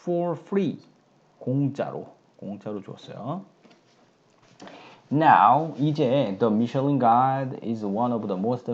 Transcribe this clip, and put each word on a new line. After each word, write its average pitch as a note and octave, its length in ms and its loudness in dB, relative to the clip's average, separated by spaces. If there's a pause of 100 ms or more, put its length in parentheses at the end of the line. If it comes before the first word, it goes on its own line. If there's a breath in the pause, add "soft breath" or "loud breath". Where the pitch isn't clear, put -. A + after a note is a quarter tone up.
For F3 360 -2
free. G3 420 -2 (600)
공짜로. B2 680 -2 (300)
공짜로 G2+ 440 -10
주었어요. D#3 640 -12 (1700 loud breath)
Now, C#3 640 6
이제 C#3 640 0
The A2+ 120 2
Michelin C3 480 0
Guide B2+ 640 2
is A2 220 -6
one A2 260 -2
of A2+ 160 -4
the F#2 120 -2
most A#2+ 340 -4